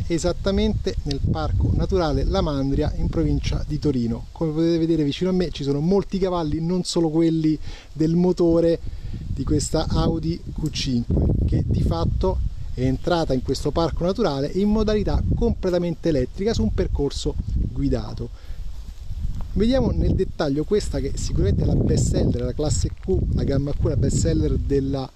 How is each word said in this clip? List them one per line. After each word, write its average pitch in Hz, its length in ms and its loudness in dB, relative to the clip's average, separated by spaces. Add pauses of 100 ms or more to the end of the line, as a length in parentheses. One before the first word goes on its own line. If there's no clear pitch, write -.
esattamente 196 960 0
nel 139 180 -2 (100)
Parco - 440 0
Naturale 165 500 0
La 180 160 2
Mandria 143 560 0
in 160 140 0
provincia 147 580 0
di 147 100 -4
Torino. 120 540 -2
Come 160 200 -4
potete 165 260 2
vedere 160 260 2
vicino 143 240 0
a 190 60 0
me 180 160 0
ci 143 140 -6
sono 139 160 0
molti 190 360 0
cavalli, 175 460 0
non 175 200 0
solo 165 280 0
quelli 160 480 2 (340)
del 156 220 0
motore 170 680 4 (300)
di - 340 -4
questa 151 460 0
Audi 165 500 0 (180)
Q 151 120 -2
cinque, - 560 0 (200)
che - 200 2
di - 160 0
fatto 175 560 2 (340)
è 123 120 -2
entrata 147 500 2
in 165 80 0
questo 143 280 -2
parco 160 340 0
naturale 175 420 0
in 190 240 0
modalità 214 520 2 (120)
completamente 175 720 0
elettrica 165 460 0
su 214 80 0
un 214 100 0
percorso 147 640 -2 (100)
guidato. 120 1040 -2 (1040)
Vediamo 247 360 2
nel - 240 2
dettaglio 151 500 0
questa, 196 340 0
che 139 160 -2
sicuramente - 500 2
è - 20 2
la 147 80 2
best - 340 2
seller, 139 320 2
la 123 140 -2
classe 151 340 0
Q, - 300 -2 (160)
la - 100 0
gamma 139 280 0
Q, - 120 0
la 151 140 2
best 135 180 2
seller 117 400 2
della 135 600 0